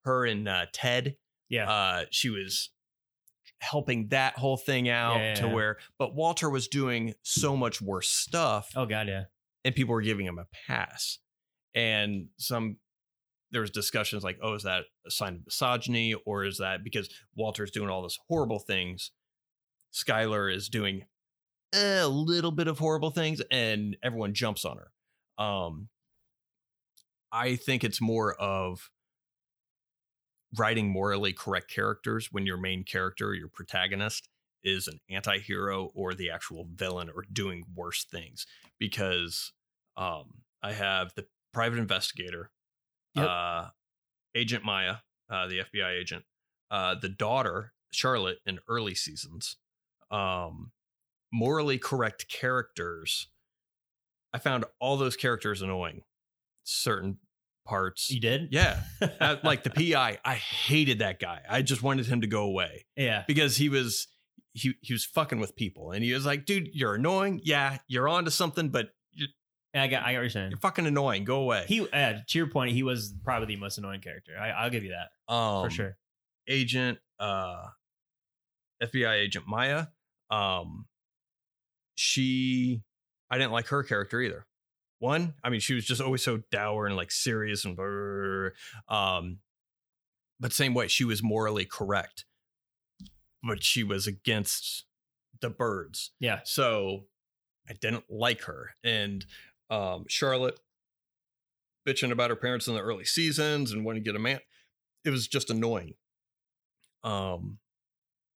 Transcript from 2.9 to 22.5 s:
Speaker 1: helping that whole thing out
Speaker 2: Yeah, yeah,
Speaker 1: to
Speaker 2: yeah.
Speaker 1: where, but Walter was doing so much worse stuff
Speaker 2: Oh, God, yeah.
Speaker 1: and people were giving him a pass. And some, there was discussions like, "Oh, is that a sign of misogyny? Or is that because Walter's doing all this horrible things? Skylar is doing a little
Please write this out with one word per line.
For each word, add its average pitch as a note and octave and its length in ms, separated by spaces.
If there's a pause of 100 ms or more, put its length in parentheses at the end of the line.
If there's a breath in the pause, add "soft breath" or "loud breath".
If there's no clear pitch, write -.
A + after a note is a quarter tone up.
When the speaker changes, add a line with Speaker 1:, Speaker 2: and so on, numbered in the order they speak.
Speaker 1:
helping A#2+ 480
that C3+ 280
whole C3+ 200
thing B2 320
out A#2+ 260
Speaker 2:
Yeah, A2 140
yeah, G#2+ 60
Speaker 1:
to G#2+ 120
Speaker 2:
yeah. A2+ 60
Speaker 1:
where, G#2+ 240 (200 loud breath)
but C3 160
Walter D#3+ 360
was C3 180
doing A#2+ 540
so - 340
much B2 260
worse F#2+ 280
stuff B2 640
Speaker 2:
Oh, C3 120
God, G#2+ 200
yeah. F#2+ 180 (380)
Speaker 1:
and B2+ 100
people B2 200
were A2+ 80
giving G#2 240
him F2 140
a F2+ 80 (200)
pass. - 520 (540)
And G#2 540 (100)
some, A2+ 400 (760)
there A#2 100
was G#2 100
discussions G#2 520
like, F#2 180
"Oh, G#2+ 140
is G2+ 80
that F#2 220 (200)
a - 60
sign F#2+ 240
of F2 100
misogyny? A#2+ 680 (100)
Or G2+ 180
is G2 140
that F#2+ 260
because G#2+ 240 (280 loud breath)
Walter's G#2+ 360
doing G#2 180
all F#2 120
this F2+ 160 (120)
horrible B2+ 300
things? F2+ 520 (800)
Skylar A2 600
is G2 160
doing G2+ 340 (720)
a G3 320
little D#3+ 440